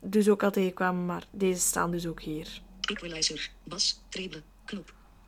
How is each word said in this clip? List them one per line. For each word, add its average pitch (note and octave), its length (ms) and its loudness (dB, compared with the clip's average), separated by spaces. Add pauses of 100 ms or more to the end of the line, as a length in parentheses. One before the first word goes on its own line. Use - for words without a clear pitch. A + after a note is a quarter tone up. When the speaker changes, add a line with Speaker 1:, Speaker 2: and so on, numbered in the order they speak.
Speaker 1:
dus G3+ 280 4
ook G3+ 140 6
al G3+ 80 6
tegenkwamen, F3+ 560 2
maar F3 240 -4
deze F#3 300 2
staan F3 300 2
dus F3 160 -2
ook D#3+ 140 -6
hier. D#3 280 -8 (320)
Speaker 2:
Equalizer, D#3+ 720 -4 (140)
bas, F3 440 -2
treble, F3+ 340 -10 (220)
knop. - 280 -10 (360)